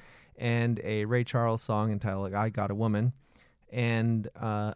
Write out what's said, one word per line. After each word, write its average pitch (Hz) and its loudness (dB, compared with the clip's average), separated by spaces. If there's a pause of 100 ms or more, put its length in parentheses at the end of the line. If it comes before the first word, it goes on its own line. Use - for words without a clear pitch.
(360)
and 117 0
a 107 -2
Ray 123 2
Charles 117 0
song 107 0
entitled 98 -4
I 107 0
Got 101 -2
a 101 -2
Woman, 110 2 (560)
and, 113 0
uh, 107 -2